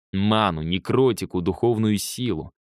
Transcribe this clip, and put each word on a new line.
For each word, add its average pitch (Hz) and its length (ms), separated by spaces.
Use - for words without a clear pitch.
Ману, 98 500
некротику, 95 760
духовную 107 580
силу. 95 540